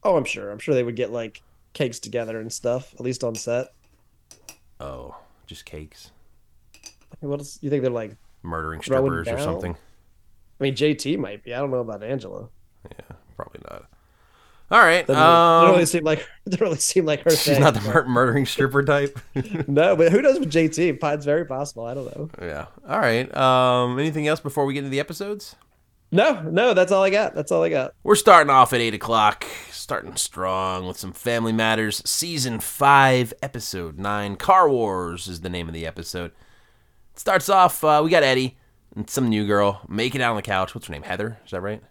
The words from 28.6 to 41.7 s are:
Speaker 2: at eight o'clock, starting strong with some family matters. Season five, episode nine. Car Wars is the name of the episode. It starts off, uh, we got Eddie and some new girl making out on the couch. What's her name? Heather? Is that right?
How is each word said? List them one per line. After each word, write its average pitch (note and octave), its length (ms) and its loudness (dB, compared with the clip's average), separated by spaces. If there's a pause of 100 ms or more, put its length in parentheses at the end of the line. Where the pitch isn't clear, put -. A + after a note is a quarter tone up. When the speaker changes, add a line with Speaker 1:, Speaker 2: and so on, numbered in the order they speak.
Speaker 2:
at A#2+ 80 0
eight A2+ 120 -2
o'clock, G#2+ 520 0 (260)
starting - 460 -10
strong F#2 680 -4
with F#2 100 -10
some F#2 160 -12
family A#2 400 -2
matters. A2 560 0
Season C3 500 -6
five, C3+ 760 2 (100)
episode E2+ 560 -10
nine. G2+ 380 -6
Car F#3 320 4
Wars F#2+ 580 -4
is F2 140 -12
the F#2 80 -8
name F2 200 -8
of E2 40 -12
the E2 120 -10
episode. E2+ 460 -10 (840)
It - 60 -20
starts F#3+ 280 0
off, F#3+ 360 4
uh, D3+ 200 4
we D#3+ 60 0
got E3 140 4
Eddie C3 340 0 (380)
and G#2 140 -10
some C3 200 0
new G#2+ 180 0
girl G2+ 400 2
making B2+ 340 -4
out A#2 100 0
on A2 60 -2
the G2+ 40 -6
couch. F#2+ 340 -4
What's - 120 -14
her E2+ 60 -12
name? D2 100 -12
Heather? G#2 420 -8
Is - 60 -16
that F2+ 100 -8
right? G#2 300 -8